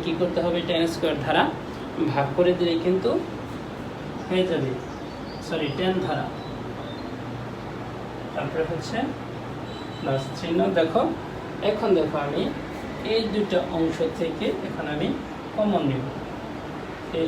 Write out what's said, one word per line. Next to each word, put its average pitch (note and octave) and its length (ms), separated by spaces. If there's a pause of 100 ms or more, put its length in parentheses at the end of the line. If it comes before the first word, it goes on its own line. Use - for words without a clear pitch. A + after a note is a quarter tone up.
কি E3 160
করতে F3+ 240
হবে? F3 140 (100)
ট্যান E3 140 (120)
স্কয়ার D#3 280
দ্বারা D#3 200 (720)
ভাগ C#3+ 140 (100)
করে F3 220
দিলে E3+ 160 (120)
কিন্তু F#3+ 240 (1200)
হয়ে F#3 220
যাবে, C3+ 200 (800)
সরি D3+ 200 (100)
ট্যান F#3 160 (100)
দ্বারা, C#3 220 (2000)
তারপরে D3 360
হচ্ছে E3+ 260 (1040)
প্লাস C#3 220 (160)
চিহ্ন। E3+ 220 (180)
দেখো E3 240 (680)
এখন G#3+ 180 (100)
দেখো D3+ 200 (100)
আমি - 160 (720)
এই A3+ 80 (120)
দুটো F#3+ 240 (180)
অংশ D#3+ 220 (200)
থেকে F3 280 (220)
এখন - 160 (100)
আমি - 140 (480)
কমন G#3 340
নেব, B2+ 140 (1120)
এই D#3+ 80